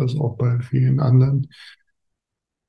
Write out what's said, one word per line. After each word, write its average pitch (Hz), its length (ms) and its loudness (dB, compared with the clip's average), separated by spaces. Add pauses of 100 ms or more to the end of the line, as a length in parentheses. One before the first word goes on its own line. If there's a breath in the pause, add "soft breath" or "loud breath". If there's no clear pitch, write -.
das 123 120 -2
auch 143 220 -6
bei 123 240 -2
vielen 131 400 0
anderen, 131 480 2 (1200 loud breath)